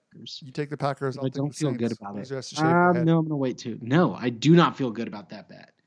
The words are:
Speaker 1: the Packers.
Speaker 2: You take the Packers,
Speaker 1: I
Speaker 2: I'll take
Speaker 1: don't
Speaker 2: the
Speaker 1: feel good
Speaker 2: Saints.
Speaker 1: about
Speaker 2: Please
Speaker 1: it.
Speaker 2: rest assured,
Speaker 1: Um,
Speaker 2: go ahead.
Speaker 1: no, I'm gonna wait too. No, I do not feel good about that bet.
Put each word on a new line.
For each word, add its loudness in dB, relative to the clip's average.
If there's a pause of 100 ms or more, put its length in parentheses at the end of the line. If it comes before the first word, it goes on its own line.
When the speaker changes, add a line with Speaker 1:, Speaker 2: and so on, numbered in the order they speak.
(120)
Speaker 1:
the -20
Packers. -18
Speaker 2:
You -18
take -8
the -8
Packers, -4
Speaker 1:
I -10
Speaker 2:
I'll -4
take -4
Speaker 1:
don't -4
Speaker 2:
the -10
Speaker 1:
feel -2
good -4 (120)
Speaker 2:
Saints. -8
Speaker 1:
about -12
Speaker 2:
Please -10
Speaker 1:
it. -6
Speaker 2:
rest -10
assured, 0
Speaker 1:
Um, 4
Speaker 2:
go 6
ahead. 0
Speaker 1:
no, 4
I'm 0
gonna -4
wait -4
too. -10
No, 2
I -4
do 6
not 6
feel -4
good -6
about -14
that -18
bet. -20 (160)